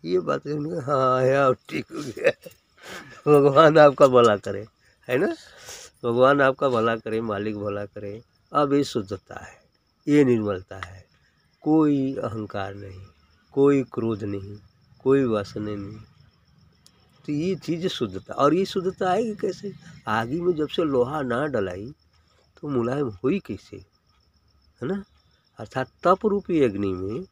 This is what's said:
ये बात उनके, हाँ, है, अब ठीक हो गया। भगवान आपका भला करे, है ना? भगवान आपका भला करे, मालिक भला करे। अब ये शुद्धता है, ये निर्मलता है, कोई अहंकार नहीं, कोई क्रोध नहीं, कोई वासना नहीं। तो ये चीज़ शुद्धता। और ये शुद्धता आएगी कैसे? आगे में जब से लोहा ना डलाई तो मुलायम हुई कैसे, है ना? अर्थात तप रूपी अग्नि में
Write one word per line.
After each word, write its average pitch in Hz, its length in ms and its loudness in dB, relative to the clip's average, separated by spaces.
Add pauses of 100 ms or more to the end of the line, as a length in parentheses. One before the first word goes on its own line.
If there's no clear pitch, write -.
ये 180 140 0
बात 147 280 -6
उनके, 151 280 -6
हाँ, 131 460 0
है, 131 140 2
अब 135 220 2 (120)
ठीक 151 220 -8
हो 160 100 -10
गया। - 300 -2 (1000)
भगवान 147 460 6
आपका 143 300 8
भला 117 300 6
करे, 101 300 -8 (400)
है 127 100 -2
ना? 269 180 -2 (680)
भगवान 127 380 4
आपका 135 280 2
भला 113 260 0
करे, 110 260 -6
मालिक 104 360 -4
भला 101 280 -6
करे। 104 380 -14 (300)
अब 143 200 2
ये 143 100 2
शुद्धता 101 640 -8
है, - 160 -20 (460)
ये 147 180 6
निर्मलता 104 520 -2
है, 92 280 -18 (560)
कोई 147 540 2
अहंकार 104 600 -8
नहीं, 98 300 -18 (460)
कोई 139 320 4
क्रोध 113 400 -6
नहीं, 101 340 -10 (460)
कोई 135 200 4
वासना 104 520 -4
नहीं। 104 240 -12 (1300)
तो 156 60 -8
ये 165 240 -4
चीज़ 165 320 -6
शुद्धता। 95 460 -8
और 143 200 2
ये 190 120 2
शुद्धता 185 460 -4
आएगी 214 240 -2
कैसे? 190 380 -8 (340)
आगे 117 340 -2
में 175 120 0
जब 151 140 -4
से - 160 -4
लोहा 139 380 0
ना 127 240 -2
डलाई 101 480 -6 (680)
तो 156 60 -10
मुलायम 131 420 -2
हुई 131 300 -2
कैसे, - 380 -14 (1040)
है 123 60 -8
ना? 196 160 -6 (560)
अर्थात 127 320 -8 (120)
तप 185 220 2
रूपी 190 380 0
अग्नि 101 300 0
में 104 380 -8